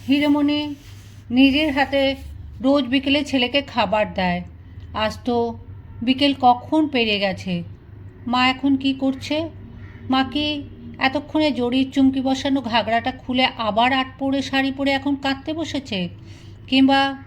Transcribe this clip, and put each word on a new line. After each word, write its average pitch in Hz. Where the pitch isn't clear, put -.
হিরেমণি 294
নিজের 269
হাতে 269
রোজ 269
বিকেলে 277
ছেলেকে 269
খাবার 214
দেয়। 180
আজ 214
তো 233
বিকেল 269
কখন 269
পেরিয়ে 226
গেছে। 185
মা 254
এখন 269
কি 269
করছে? 269
মা 262
কি 294
এতক্ষণে 302
জড়ির 247
চুমকি 269
বসানো 269
ঘাগরাটা 233
খুলে 254
আবার 233
আট 262
পরে 269
শাড়ি 269
পরে 269
এখন 277
কাঁদতে 269
বসেছে? 277
কিংবা 269